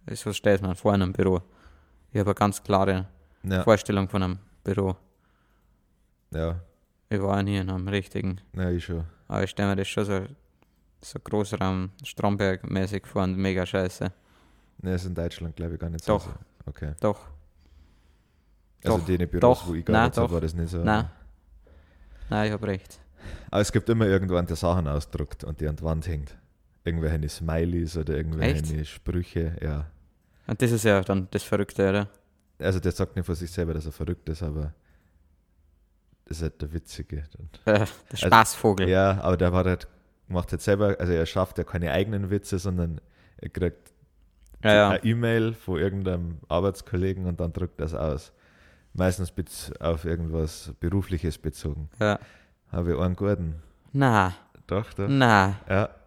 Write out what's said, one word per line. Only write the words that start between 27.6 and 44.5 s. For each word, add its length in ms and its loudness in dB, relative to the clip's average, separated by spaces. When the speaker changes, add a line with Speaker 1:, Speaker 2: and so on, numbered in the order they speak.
Speaker 2:
oder 180 -2
irgendwelche 680 -2
Speaker 1:
Echt? 60 -8
Speaker 2:
Sprüche, 760 -6
ja. 240 -4
Speaker 1:
Und 160 -4
das 100 2
ist 120 0
ja 180 6
dann 300 0
das 100 -2
Verrückte, 480 0
oder? 180 2
Speaker 2:
Also 200 0
der 120 0
sagt 240 -4
nicht 100 -2
von 80 -4
sich 180 -6
selber, 220 -2
dass 140 -6
er 40 -8
verrückt 380 -6
ist, 140 -6
aber 300 -4
das 120 -10
ist 60 -6
halt 180 -6
der 120 -8
Witzige. 440 -8
Speaker 1:
Äh, 60 -8
der 160 6
Speaker 2:
Also, 140 -2
Speaker 1:
Spaßvogel. 760 6
Speaker 2:
ja, 340 4
aber 160 2
der 140 2
war 140 2
halt, 220 -2
macht 240 -4
halt 100 -6
selber, 380 2
also 140 0
er 120 2
schafft 320 -2
ja 60 -4
keine 280 -4
eigenen 380 -2
Witze, 300 -2
sondern 420 -4
er 120 -12
kriegt 420 -6